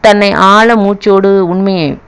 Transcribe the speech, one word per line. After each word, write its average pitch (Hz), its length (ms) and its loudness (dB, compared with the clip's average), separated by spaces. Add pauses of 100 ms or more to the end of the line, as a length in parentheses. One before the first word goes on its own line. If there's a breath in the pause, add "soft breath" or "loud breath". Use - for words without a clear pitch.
தன்னை 202 300 2
ஆழ 214 440 2
மூச்சோடு 196 720 0
உண்மையை 180 600 -4